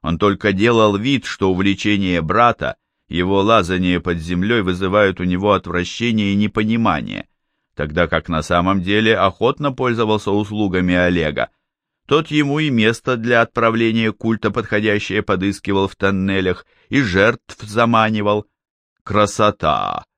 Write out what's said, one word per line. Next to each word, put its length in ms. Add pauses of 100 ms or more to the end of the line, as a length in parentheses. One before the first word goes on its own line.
Он 160
только 320
делал 460
вид, 280
что 240
увлечение 720
брата, 540 (320)
его 340
лазание 600
под 160
землей 440
вызывают 600
у 20
него 300
отвращение 800
и 20
непонимание, 920 (460)
тогда 340
как 200
на 160
самом 380
деле 360
охотно 540
пользовался 600
услугами 600
Олега. 560 (560)
Тот 220
ему 320
и 100
место 460
для 260
отправления 680
культа 400
подходящее 720
подыскивал 640
в 80
тоннелях, 680 (240)
и 120
жертв 600
заманивал. 840 (580)
Красота! 1000 (120)